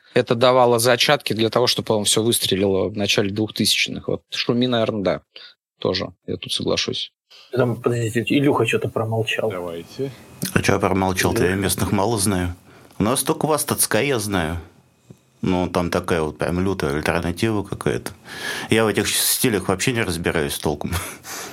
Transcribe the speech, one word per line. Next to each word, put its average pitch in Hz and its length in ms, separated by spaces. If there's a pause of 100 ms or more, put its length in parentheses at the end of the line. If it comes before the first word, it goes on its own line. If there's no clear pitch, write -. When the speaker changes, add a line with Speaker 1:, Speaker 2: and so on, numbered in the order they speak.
(140)
Speaker 1:
это 123 200
давало 123 440
зачатки 123 540
для 110 160
того, 117 180
чтобы - 200
потом 110 180
всё 107 180
выстрелило 98 680
в 104 80
начале 101 340
двухтысячных. - 800
Вот - 140 (120)
«Шуми», 120 320
наверное, 110 360
да, 85 180 (600)
тоже, 92 280 (180)
я - 100
тут - 160
соглашусь. - 600 (400)
Speaker 2:
Там, 123 240
подождите, 117 460 (140)
Илюха 143 300
что-то 123 240
промолчал. 113 580
Speaker 3:
Давайте. 87 640 (420)
Speaker 4:
А - 80
чё 98 140
я 95 40
промолчал-то? 92 640
Я 87 100
Speaker 2:
Илюха. 98 100
Speaker 4:
местных 95 300
мало 104 260
знаю. 90 360 (440)
У - 60
нас 127 180
только 160 240
Васта 143 300
Цкай 113 320
я 131 100
знаю. 90 400 (840)
Ну, 90 260
там 87 220
такая 87 320
вот 76 160
прям 78 200
лютая 90 380
альтернатива 87 640
какая-то. - 480 (600)
Я 113 140
в 107 40
этих 101 200
стилях - 600
вообще 98 240
не 113 100
разбираюсь 85 560
толком. 73 380
<laughs> 87 40 (520)